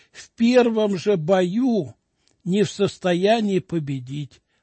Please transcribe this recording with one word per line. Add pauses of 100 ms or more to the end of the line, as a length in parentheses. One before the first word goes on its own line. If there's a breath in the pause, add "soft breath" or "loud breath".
(120)
в
первом
же
бою (480)
не
в
состоянии
победить (220)